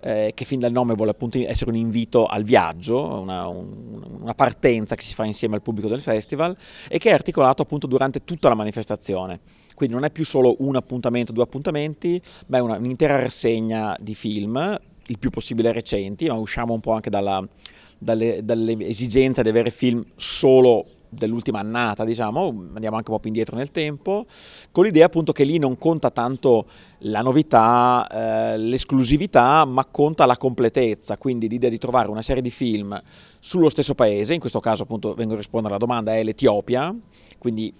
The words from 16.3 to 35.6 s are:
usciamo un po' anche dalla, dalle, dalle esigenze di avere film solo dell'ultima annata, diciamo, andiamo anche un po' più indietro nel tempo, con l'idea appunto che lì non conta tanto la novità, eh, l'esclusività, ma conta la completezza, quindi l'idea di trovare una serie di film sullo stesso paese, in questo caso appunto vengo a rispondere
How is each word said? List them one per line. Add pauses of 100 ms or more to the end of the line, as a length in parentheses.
usciamo
un
po'
anche
dalla, (520)
dalle,
dalle (100)
esigenze
di
avere
film (120)
solo (260)
dell'ultima
annata,
diciamo, (260)
andiamo
anche
un
po'
più
indietro
nel
tempo, (440)
con
l'idea
appunto
che
lì
non
conta
tanto (320)
la
novità,
eh,
l'esclusività,
ma
conta
la
completezza,
quindi
l'idea
di
trovare
una
serie
di
film (400)
sullo
stesso
paese,
in
questo
caso
appunto
vengo
a
rispondere